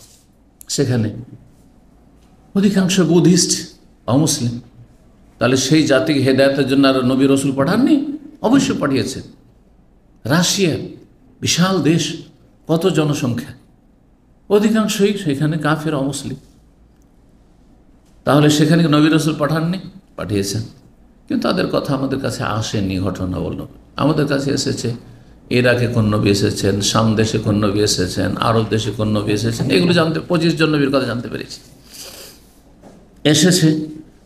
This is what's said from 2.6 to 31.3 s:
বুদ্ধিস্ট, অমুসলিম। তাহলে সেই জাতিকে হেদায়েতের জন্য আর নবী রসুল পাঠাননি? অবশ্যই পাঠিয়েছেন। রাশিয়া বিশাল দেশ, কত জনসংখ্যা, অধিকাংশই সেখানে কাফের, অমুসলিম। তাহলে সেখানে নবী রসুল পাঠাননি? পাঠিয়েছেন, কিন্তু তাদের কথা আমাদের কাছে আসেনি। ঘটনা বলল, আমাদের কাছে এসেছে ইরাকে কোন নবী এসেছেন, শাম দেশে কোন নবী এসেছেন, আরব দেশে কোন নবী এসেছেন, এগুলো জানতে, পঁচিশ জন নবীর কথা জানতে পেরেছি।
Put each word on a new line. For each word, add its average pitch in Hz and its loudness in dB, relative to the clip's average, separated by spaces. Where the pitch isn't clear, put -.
বুদ্ধিস্ট, 165 4
অমুসলিম। 123 0
তাহলে 123 2
সেই 156 2
জাতিকে 135 2
হেদায়েতের 135 2
জন্য 139 4
আর 131 2
নবী 131 2
রসুল 135 2
পাঠাননি? 202 2
অবশ্যই 226 2
পাঠিয়েছেন। 131 -2
রাশিয়া 170 0
বিশাল 185 0
দেশ, 156 2
কত 160 0
জনসংখ্যা, 147 -2
অধিকাংশই 208 2
সেখানে 151 -2
কাফের, 151 -2
অমুসলিম। 135 -6
তাহলে 147 4
সেখানে 156 4
নবী 151 4
রসুল 156 0
পাঠাননি? 160 -2
পাঠিয়েছেন, 98 -4
কিন্তু - -4
তাদের 180 0
কথা - -2
আমাদের 131 -4
কাছে - -6
আসেনি। 101 -4
ঘটনা 90 -4
বলল, 82 -6
আমাদের 147 0
কাছে 139 -4
এসেছে 120 -4
ইরাকে 120 2
কোন 117 0
নবী 104 2
এসেছেন, 101 0
শাম 110 0
দেশে 110 0
কোন 107 0
নবী 104 0
এসেছেন, 98 -2
আরব 113 0
দেশে 110 -2
কোন 107 -2
নবী 107 -2
এসেছেন, 113 -2
এগুলো 180 2
জানতে, 160 0
পঁচিশ 165 0
জন 151 2
নবীর 143 2
কথা 131 0
জানতে 113 -6
পেরেছি। - -12